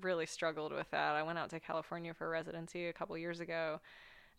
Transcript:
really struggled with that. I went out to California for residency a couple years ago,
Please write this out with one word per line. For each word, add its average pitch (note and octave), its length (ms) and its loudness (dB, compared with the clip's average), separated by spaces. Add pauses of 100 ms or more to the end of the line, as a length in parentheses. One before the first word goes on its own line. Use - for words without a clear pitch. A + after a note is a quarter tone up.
really F3 260 4
struggled D#3 460 0
with D3 180 0
that. D3+ 260 6
I D3+ 60 4
went E3 160 0
out D#3 120 -2
to D#3+ 100 -4
California E3 540 -2
for E3 140 -4
residency E3 600 -2
a E3 40 -2
couple E3 260 -4
years E3+ 220 -2
ago, E3 400 0 (580)